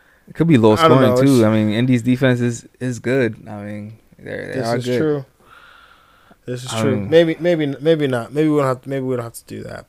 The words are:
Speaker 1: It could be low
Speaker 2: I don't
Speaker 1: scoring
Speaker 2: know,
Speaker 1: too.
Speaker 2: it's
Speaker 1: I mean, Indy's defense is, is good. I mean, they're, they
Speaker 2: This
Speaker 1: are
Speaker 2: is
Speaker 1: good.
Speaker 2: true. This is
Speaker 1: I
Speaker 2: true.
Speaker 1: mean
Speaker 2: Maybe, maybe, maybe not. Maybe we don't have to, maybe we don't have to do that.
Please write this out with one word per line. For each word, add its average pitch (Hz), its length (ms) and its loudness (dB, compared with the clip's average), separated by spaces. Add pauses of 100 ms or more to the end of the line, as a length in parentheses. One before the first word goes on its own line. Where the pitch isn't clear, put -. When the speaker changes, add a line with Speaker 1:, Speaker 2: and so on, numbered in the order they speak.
(280)
Speaker 1:
It - 60 -20
could 160 120 -2
be 156 120 6
low 110 140 6
Speaker 2:
I 160 160 6
don't 143 100 8
Speaker 1:
scoring 131 160 4
Speaker 2:
know, 127 80 2
Speaker 1:
too. 139 140 4
Speaker 2:
it's 113 80 6
Speaker 1:
I 107 80 4
mean, 107 180 0
Indy's 120 320 0
defense 127 380 0
is, 120 280 -4 (120)
is 123 180 -8
good. 117 500 -4
I 104 140 -14
mean, 104 360 -14 (200)
they're, 98 300 -12
they 98 120 -10
Speaker 2:
This 117 80 -6
Speaker 1:
are 117 80 -2
Speaker 2:
is 120 80 -4
Speaker 1:
good. 123 140 -2
Speaker 2:
true. 147 260 -2 (1200)
This 123 200 -10
is 120 80 -12
Speaker 1:
I 113 100 -6
Speaker 2:
true. 110 140 0
Speaker 1:
mean 101 140 -6
Speaker 2:
Maybe, 160 280 2
maybe, 160 280 0 (140)
maybe 151 280 0
not. 117 240 -6
Maybe 156 160 0
we 151 80 0
don't 139 100 0
have 127 160 -4
to, 131 60 -18
maybe 135 160 -6
we 127 100 -4
don't 120 100 -6
have 117 100 -14
to - 100 -20
do 107 180 -14
that. 110 260 -16